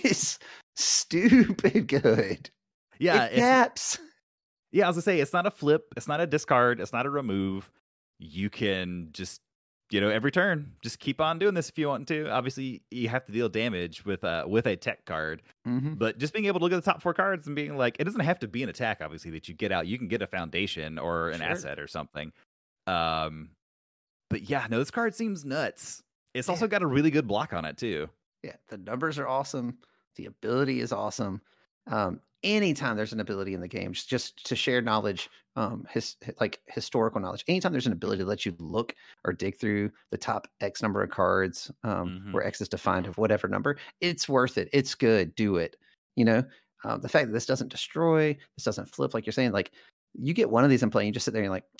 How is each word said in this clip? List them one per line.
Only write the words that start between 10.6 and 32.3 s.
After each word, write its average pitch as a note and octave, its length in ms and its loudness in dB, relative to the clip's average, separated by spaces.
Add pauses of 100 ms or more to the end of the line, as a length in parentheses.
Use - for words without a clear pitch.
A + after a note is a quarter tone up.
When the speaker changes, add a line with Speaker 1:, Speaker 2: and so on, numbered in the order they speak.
Speaker 2:
just - 160 -4
keep - 220 -4
on D#3+ 180 0
doing G3 160 2
this E3+ 140 -2
if - 100 -10
you D3+ 100 0
want C#3 200 -4
to. D3+ 220 -2
Obviously, B2+ 600 -4
you A#2 180 -2
have B2+ 180 -2
to G2+ 60 -16
deal A#2 180 0
damage F2+ 540 -4
with, G2 200 -4
uh, E2 240 -2
with A2 180 2
a G2+ 100 0
tech - 280 -6
card, D#2 380 -6 (240)
Speaker 1:
Mm-hmm. C3 280 -2
Speaker 2:
but A2 240 -2
just D3 140 -4
being A3 140 -2
able F#3+ 140 2
to E3 40 2
look F3 80 4
at F3+ 100 0
the G3 80 0
top - 120 -2
four F3 120 0
cards F#3 320 -2
and D3 100 -6
being D3 200 -6
like, B2 240 0
it - 40 0
doesn't G#3 160 -2
have D#3+ 200 2
to A2+ 80 -8
be A#2 140 -6
an B2+ 60 -6
attack, A2 340 -4
obviously, D#2+ 300 -10
that D#2 160 -12
you E2+ 60 -12
get G2 180 -2
out. E2+ 140 0
You G#2+ 120 -4
can A2 100 -8
get G2+ 140 -2
a F#2+ 40 -6
foundation E2 720 -6
or E2+ 320 -2
an E2 100 -6
Speaker 1:
Sure. D#2+ 80 -4
Speaker 2:
asset D2+ 300 -6
or D2 80 -10
something. D#2 460 -10 (540)
Um, D#2+ 640 -2 (800)
but C#3+ 180 -4
yeah, C3 220 -2
no, A#2 80 0
this A2+ 120 0
card A#3 240 -2
seems G3+ 300 -4
nuts. C#3 580 -2 (320)
It's B2 140 -2
Speaker 1:
Yeah. F3+ 60 2
Speaker 2:
also F#3 120 0
got G3+ 160 0
a F3 40 0
really D3 240 2
good C#3+ 160 0
block G#2+ 260 -2
on E2+ 140 -4
it, D2 100 -8
too. D#2+ 320 -4 (340)
Speaker 1:
Yeah, - 140 -14 (120)
the G#2+ 100 -14
numbers C3 400 -4
are C3 100 -6
awesome. C3 500 -4 (380)
The - 100 -14
ability B2+ 540 0
is A#2 120 -4
awesome. G#2 500 -4 (440)
Um, G#2 340 0 (220)